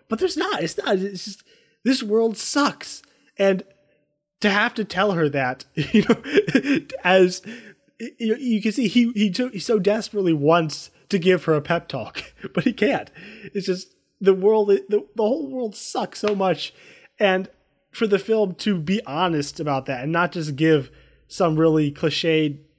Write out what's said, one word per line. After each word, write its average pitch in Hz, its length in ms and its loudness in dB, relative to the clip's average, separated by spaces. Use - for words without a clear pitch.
But 220 100 -4
there's 359 160 -2
not. 370 260 -2
It's - 160 -6
not. 226 200 0
It's 190 280 -6
just, - 180 -16
this 262 180 2
world 220 320 0
sucks. - 640 -4
And 196 260 2
to 208 80 2
have 208 240 0
to 220 100 -6
tell 196 300 0
her 160 160 2
that, 131 400 -4
<laughs> - 60 -20
you 180 280 2
know, 269 760 0
as, 185 380 4
you 226 320 -4
know, 233 60 2
you 233 240 -2
can 214 100 0
see 233 160 -2
he, 240 260 4
he, 202 200 0
so, 254 160 -2
he 190 100 -10
so 220 200 0
desperately 196 540 0
wants 156 580 2
to 202 100 0
give 180 260 2
her 160 80 2
a 147 80 2
pep 170 260 -2
talk, - 340 -10
<laughs> - 160 -14
but 170 100 -2
he 240 100 2
can't. - 360 -2
It's 190 120 -6
just 185 280 -6
the 190 140 4
world, 208 340 4
the, 202 480 0
the 226 80 0
whole 269 260 -2
world 247 260 -8
sucks - 440 -6
so 214 160 0
much. 185 380 -2
And 190 300 2
for 226 160 -2
the 196 120 2
film 214 360 0
to 208 220 -2
be 185 280 -2
honest 156 540 -2
about 139 280 -2
that 135 160 -6
and 156 80 -4
not 170 220 0
just 151 220 -8
give 151 360 2
some 160 300 0
really 156 340 4
cliched, 156 680 -2